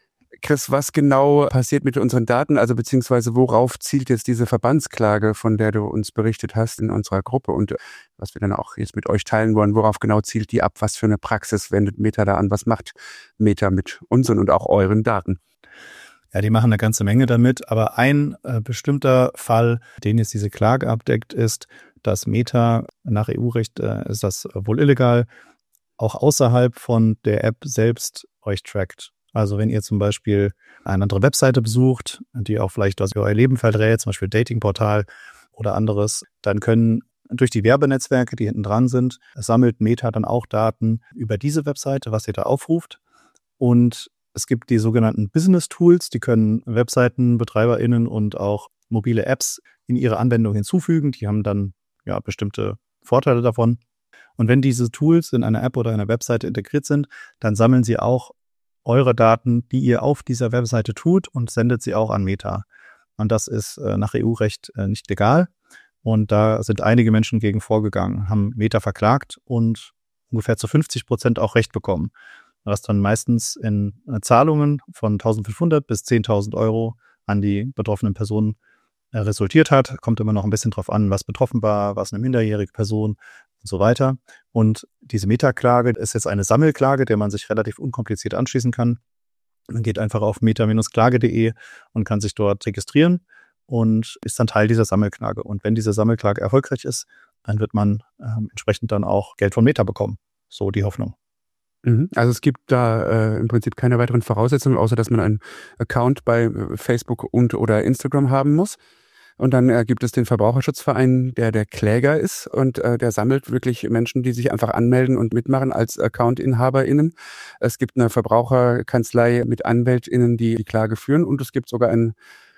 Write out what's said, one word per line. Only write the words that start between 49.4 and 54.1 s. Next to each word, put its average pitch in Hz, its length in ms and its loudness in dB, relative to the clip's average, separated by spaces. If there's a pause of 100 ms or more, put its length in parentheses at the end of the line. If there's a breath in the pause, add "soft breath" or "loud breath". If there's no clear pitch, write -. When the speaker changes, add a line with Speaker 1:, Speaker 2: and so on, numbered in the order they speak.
Speaker 2:
in 123 100 -2
ihre 113 220 0
Anwendung 113 360 2
hinzufügen. 147 580 0
Die - 140 -8
haben 104 160 -2
dann, 101 320 -4 (300)
ja, 101 160 -6
bestimmte 101 560 -6 (260)
Vorteile 123 380 0
davon. 117 380 0 (580 soft breath)